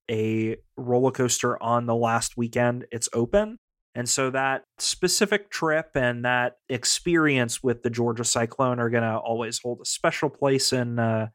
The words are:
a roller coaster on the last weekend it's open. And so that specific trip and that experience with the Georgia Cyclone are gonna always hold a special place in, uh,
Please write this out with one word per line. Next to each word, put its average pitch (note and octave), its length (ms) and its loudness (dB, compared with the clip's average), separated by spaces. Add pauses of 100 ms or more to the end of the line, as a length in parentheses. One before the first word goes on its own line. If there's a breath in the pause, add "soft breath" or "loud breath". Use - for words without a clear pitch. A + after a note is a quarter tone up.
(100)
a A2 480 0 (180)
roller B2+ 360 2
coaster B2 500 0
on A#2+ 240 0
the A#2 80 2
last A#2 420 0
weekend A#2+ 560 0
it's A#2 220 -4
open. G3+ 420 0 (380)
And B2 120 -4
so C3+ 240 0
that C3+ 340 -2 (140)
specific - 720 0
trip D#3+ 440 -2
and B2 320 0
that B2 320 0 (100)
experience C3+ 920 2
with A#2+ 200 0
the B2 80 0
Georgia A#2 340 0
Cyclone B2 540 0
are A#2 120 0
gonna A2+ 280 0
always A#2 420 -4
hold A#2+ 200 -6
a - 60 -12
special - 420 -2
place C3+ 460 0
in, A#2+ 240 0
uh, A2 360 2